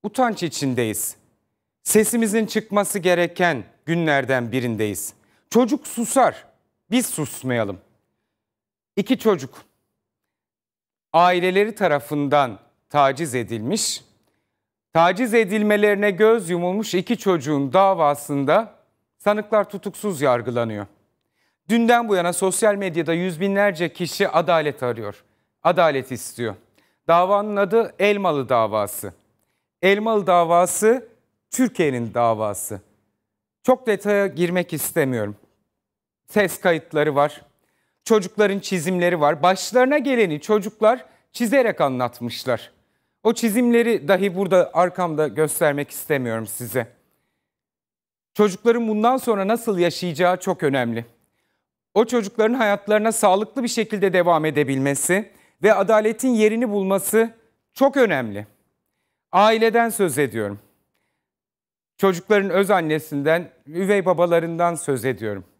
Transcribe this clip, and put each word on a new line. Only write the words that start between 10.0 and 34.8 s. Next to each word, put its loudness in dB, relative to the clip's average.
aileleri 2
tarafından 0
taciz 0
edilmiş, -6
taciz 2
edilmelerine 2
göz 2
yumulmuş -4
iki -2
çocuğun -2
davasında 2
sanıklar -2
tutuksuz -8
yargılanıyor. -2
Dünden 2
bu 2
yana 0
sosyal 0
medyada -4
yüz -4
binlerce 0
kişi -4
adalet 0
arıyor, -6
adalet 2
istiyor. -8
Davanın 2
adı 0
Elmalı 0
davası. -2
Elmalı 2
davası 2
Türkiye'nin -2
davası. -2
Çok 0
detaya 0
girmek -2
istemiyorum. -2